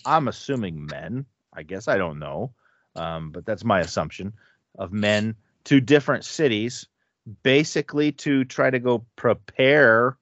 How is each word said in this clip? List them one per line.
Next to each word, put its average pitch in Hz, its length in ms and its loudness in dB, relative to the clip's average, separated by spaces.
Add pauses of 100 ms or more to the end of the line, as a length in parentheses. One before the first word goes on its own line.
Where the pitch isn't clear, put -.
I'm 147 220 2
assuming 98 600 -6
men, 82 380 -8 (280)
I 80 100 -14
guess, 92 240 -8
I 131 100 2
don't 82 220 -4
know. 76 320 -10 (440)
Um, 80 360 -8
but 82 140 -14
that's 107 180 -6
my 104 180 4
assumption, 92 520 -6 (440)
of 95 160 -10
men 107 420 0 (300)
to 143 160 2
different 139 440 2
cities, 120 600 -2 (580)
basically 147 720 2
to 139 320 0
try 131 240 0
to 131 100 0
go 120 260 0 (100)
prepare 127 1080 4